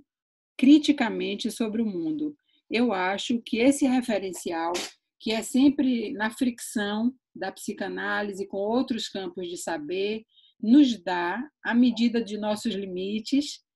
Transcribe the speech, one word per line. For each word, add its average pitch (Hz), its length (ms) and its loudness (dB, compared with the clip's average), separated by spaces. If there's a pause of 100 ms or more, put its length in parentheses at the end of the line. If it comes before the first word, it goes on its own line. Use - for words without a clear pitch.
(580)
criticamente 226 920 4
sobre 226 320 -2
o 226 40 0
mundo. 156 500 -4 (340)
Eu 226 240 2
acho 196 480 -2
que - 160 -6
esse 277 300 4
referencial, 190 880 -2 (460)
que 214 120 -4
é 220 100 -2
sempre 254 720 2
na 214 160 -2
fricção 226 840 -2 (220)
da 190 160 -8
psicanálise 196 960 -6
com 202 100 -8
outros 226 500 0
campos 185 400 -8
de 175 100 -8
saber, 185 680 -6 (360)
nos 240 420 6
dá 180 460 -4 (160)
a 214 120 0
medida 233 480 4
de 208 140 -8
nossos 208 360 -4
limites 196 880 -4 (140)